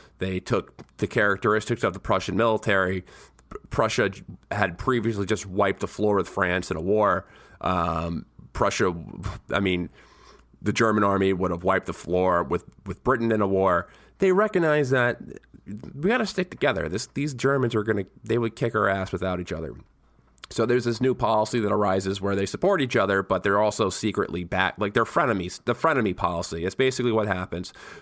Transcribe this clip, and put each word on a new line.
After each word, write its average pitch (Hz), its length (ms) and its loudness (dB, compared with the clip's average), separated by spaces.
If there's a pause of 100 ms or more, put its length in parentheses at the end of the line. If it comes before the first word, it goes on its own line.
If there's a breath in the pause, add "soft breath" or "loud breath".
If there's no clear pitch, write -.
(200 loud breath)
They 95 200 -2
took - 440 -4 (140)
the 104 100 -2
characteristics 107 760 0
of 98 100 0
the 95 60 -10
Prussian 92 380 -2
military. 101 640 2
P-, - 560 -20 (120)
Prussia 110 400 2
j-, - 140 -10 (280)
had 98 260 0
previously 113 480 0
just 101 200 -2
wiped 98 340 0
the 98 80 -4
floor 104 280 0
with 95 140 2
France 92 420 0
in 82 60 -2
a 80 40 -6
war. 95 440 2 (360 loud breath)
Um, 85 640 -2 (280)
Prussia, 101 400 2 (580)
I 92 80 0
mean, 92 300 2 (720 loud breath)
the 104 120 0
German 107 300 4
army 98 300 4
would 90 180 0
have 85 120 -6
wiped 95 220 2
the 87 80 -6
floor 90 500 2
with, 78 200 -4 (220)
with 92 180 -10
Britain 117 280 2
in 107 100 2
a 101 60 2
war. 95 400 2 (320 loud breath)
They 190 120 4
recognized 170 600 2
that 120 280 2 (720)
we 147 160 -2
gotta 240 160 0
stick 185 240 -4
together. - 400 -2
This, 90 240 -4
these 143 200 -4
Germans 131 420 0
are 107 80 2
gonna, 101 220 0 (180)
they 117 140 0
would 113 180 -2
kick 117 200 -2
our 104 140 2
ass 95 220 -2
without 92 280 -2
each 90 120 -8
other. 80 240 -8 (760)
So - 160 0
there's 120 200 2
this 117 160 -2
new 127 120 2
policy 110 460 0
that 104 140 0
arises 98 480 0
where 98 140 0
they 98 100 0
support 185 360 0
each 123 140 -2
other, 98 260 4
but 95 220 0
they're 101 180 4
also 107 280 2
secretly 92 560 -2
back, 95 320 0
like, 104 160 -2
they're 98 100 2
frenemies, 104 600 0
the 117 100 0
frenemy 123 400 0
policy. 87 480 -4
It's 92 100 -2
basically 127 380 0
what 107 160 0
happens. 90 460 -6 (280 loud breath)